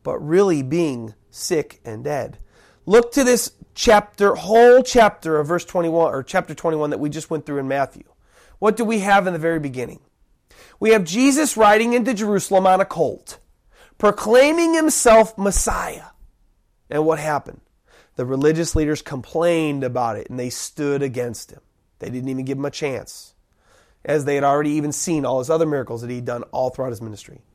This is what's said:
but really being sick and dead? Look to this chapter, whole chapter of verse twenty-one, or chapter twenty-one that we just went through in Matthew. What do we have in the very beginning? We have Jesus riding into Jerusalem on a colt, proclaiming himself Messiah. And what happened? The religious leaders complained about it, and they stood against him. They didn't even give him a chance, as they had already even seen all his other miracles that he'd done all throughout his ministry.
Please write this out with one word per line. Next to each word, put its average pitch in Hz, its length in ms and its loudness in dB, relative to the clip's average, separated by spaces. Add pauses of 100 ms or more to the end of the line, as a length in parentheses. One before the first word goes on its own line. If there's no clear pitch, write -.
but 143 180 -8
really 165 440 0
being 131 500 -4 (160)
sick - 540 -6
and 113 220 -14
dead? 139 320 -8 (480)
Look 233 260 4
to 277 140 2
this 247 260 2 (240)
chapter, 202 600 2
whole 240 460 8
chapter 208 580 2
of 147 80 -2
verse 170 180 -2
twenty-one, 165 480 0
or 131 100 -6
chapter 175 320 -4
twenty-one 151 360 -2
that 107 100 -6
we 151 80 -4
just 151 200 -12
went 156 160 -6
through 143 120 -6
in 135 100 -6
Matthew. 135 380 -4 (540)
What 208 180 0
do 233 80 -2
we 220 140 -2
have 196 280 2
in 180 60 -4
the 160 60 -6
very 165 200 -2
beginning? 127 400 -10 (800)
We 220 120 2
have 214 120 4
Jesus 262 540 0
riding 220 340 4
into 240 220 0
Jerusalem 196 520 0
on 185 140 4
a 190 60 0
colt, - 540 -6 (580)
proclaiming 277 760 4
himself 226 640 4
Messiah. - 680 -4 (840)
And 151 160 -2
what 160 140 0
happened? 151 420 -6 (540)
The 127 100 -4
religious 151 500 0
leaders 151 260 -2
complained 156 840 -2
about 123 320 -4
it, - 140 -14
and 127 100 -10
they 123 100 -6
stood 143 540 -6
against 123 480 -8
him. - 100 -20 (380)
They - 100 -12
didn't 127 200 -8
even 131 160 -6
give 135 120 -6
him 139 80 -6
a 139 60 -6
chance, - 640 -10 (720)
as 143 200 -2
they 143 100 -2
had 139 80 0
already 147 280 0
even 147 200 -4
seen 151 340 -4
all 127 140 -2
his 127 100 -6
other 160 160 2
miracles 123 360 -6
that 120 80 -12
he'd 123 160 -10
done 120 260 -8
all 127 180 -4
throughout 127 220 -8
his 110 100 -12
ministry. 107 400 -18 (140)